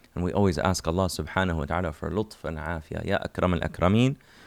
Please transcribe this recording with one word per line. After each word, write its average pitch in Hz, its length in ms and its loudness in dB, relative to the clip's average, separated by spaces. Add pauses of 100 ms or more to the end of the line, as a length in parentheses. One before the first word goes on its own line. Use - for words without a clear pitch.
(140)
And 87 100 -2
we 90 80 0
always 95 260 2
ask 90 280 0
Allah 90 200 2
subhanahu 87 500 -2
wa 76 100 -2
ta'ala 80 260 -2
for 78 180 -8
lutf 107 340 -6
and 80 140 -6
afiyah. 80 480 -6
Ya 92 160 0
akram 90 320 2
al-akrameen 107 600 4 (300)